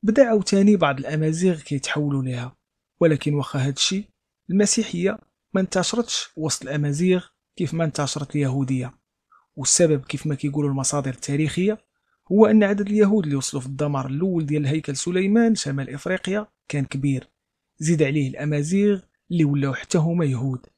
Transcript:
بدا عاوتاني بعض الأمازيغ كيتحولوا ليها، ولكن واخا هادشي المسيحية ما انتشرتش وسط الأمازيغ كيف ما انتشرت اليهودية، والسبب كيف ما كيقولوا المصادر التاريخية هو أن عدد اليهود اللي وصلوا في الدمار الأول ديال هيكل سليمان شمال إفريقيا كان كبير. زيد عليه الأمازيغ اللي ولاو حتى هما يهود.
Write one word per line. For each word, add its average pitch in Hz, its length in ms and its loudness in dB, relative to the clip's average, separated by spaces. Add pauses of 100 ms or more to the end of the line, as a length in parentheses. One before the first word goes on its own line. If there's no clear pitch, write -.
بدا 226 240 6
عاوتاني 208 500 4
بعض 143 220 2
الأمازيغ 156 600 0
كيتحولوا 143 640 -2
ليها، 127 340 -6 (440)
ولكن 156 340 2
واخا 139 320 -2
هادشي 190 380 -4 (460)
المسيحية 196 680 0 (360)
ما 190 60 2
انتشرتش 190 760 -4
وسط 156 260 -6
الأمازيغ 147 640 0 (320)
كيف 160 180 -4
ما 165 100 0
انتشرت 147 520 -4
اليهودية، 131 580 -2 (640)
والسبب 151 480 2
كيف - 220 -8
ما 151 80 -2
كيقولوا 143 360 -2
المصادر 135 400 -2
التاريخية 156 680 -2 (540)
هو 214 140 8
أن 214 160 6
عدد 202 240 0
اليهود 208 380 4
اللي 143 120 0
وصلوا 135 240 -4
في 127 80 -10
الدمار 139 380 -4
الأول 160 400 -2
ديال 151 200 0
هيكل 147 300 -4
سليمان 202 580 2
شمال 139 400 -6
إفريقيا 185 520 -4 (220)
كان 143 160 -2
كبير. 135 440 -4 (500)
زيد 156 240 2
عليه 139 260 2
الأمازيغ 156 720 0 (300)
اللي 170 140 2
ولاو 139 300 0
حتى - 240 -2
هما 165 260 2
يهود. 131 420 -2 (120)